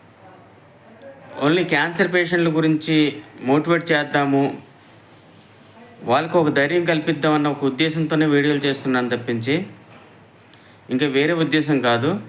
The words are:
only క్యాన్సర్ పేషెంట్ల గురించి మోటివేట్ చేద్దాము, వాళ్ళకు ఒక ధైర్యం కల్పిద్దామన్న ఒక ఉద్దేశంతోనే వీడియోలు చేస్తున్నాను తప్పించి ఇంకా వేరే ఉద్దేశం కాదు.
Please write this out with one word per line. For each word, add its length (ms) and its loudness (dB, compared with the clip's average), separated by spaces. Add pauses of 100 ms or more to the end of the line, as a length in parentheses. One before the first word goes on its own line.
(1400)
only 260 2
క్యాన్సర్ 440 0
పేషెంట్ల 420 0
గురించి 400 0 (500)
మోటివేట్ 440 2
చేద్దాము, 520 2 (1700)
వాళ్ళకు 320 0
ఒక 160 2
ధైర్యం 320 2
కల్పిద్దామన్న 640 0
ఒక 160 -6
ఉద్దేశంతోనే 640 0
వీడియోలు 320 2
చేస్తున్నాను 480 -2
తప్పించి 400 -4 (1400)
ఇంకా 140 0 (100)
వేరే 180 2 (100)
ఉద్దేశం 320 0 (120)
కాదు. 220 2 (180)